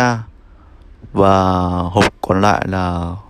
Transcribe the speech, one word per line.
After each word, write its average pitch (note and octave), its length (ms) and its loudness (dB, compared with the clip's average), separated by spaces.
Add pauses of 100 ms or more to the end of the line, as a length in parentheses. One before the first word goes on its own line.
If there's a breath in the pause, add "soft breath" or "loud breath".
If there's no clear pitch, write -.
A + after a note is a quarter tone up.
(1120 soft breath)
và F#2+ 540 2
hộp F2+ 540 0
còn F#2+ 200 0
lại G2+ 260 0
là F2 480 -4 (140)